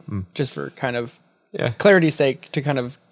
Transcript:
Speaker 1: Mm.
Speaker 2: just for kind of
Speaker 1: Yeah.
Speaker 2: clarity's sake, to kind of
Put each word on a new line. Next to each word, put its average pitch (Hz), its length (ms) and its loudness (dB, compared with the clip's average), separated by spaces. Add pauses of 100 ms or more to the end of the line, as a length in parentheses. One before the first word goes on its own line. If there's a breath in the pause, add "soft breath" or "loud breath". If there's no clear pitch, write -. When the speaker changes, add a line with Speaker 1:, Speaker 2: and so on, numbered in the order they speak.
(100)
Speaker 1:
Mm. 98 140 -6 (100)
Speaker 2:
just 139 180 -2
for 69 180 -8
kind 123 260 -6
of 120 240 -8 (320)
Speaker 1:
Yeah. - 260 -2
Speaker 2:
clarity's 180 360 6
sake, - 380 0
to 156 100 -4
kind 139 160 -2
of 123 200 -8 (140)